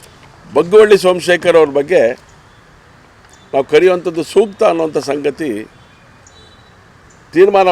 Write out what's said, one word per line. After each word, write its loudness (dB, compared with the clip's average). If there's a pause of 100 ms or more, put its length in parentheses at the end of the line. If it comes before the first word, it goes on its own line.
(580)
ಬಗ್ವಳ್ಳಿ 4
ಸೋಮಶೇಖರ್ 0
ಅವ್ರ 2
ಬಗ್ಗೆ 0 (1500)
ನಾವು -2
ಕರೆಯುವಂಥದ್ದು 0
ಸೂಕ್ತ -2
ಅನ್ನುವಂಥ -4 (100)
ಸಂಗತಿ -6 (1800)
ತೀರ್ಮಾನ 2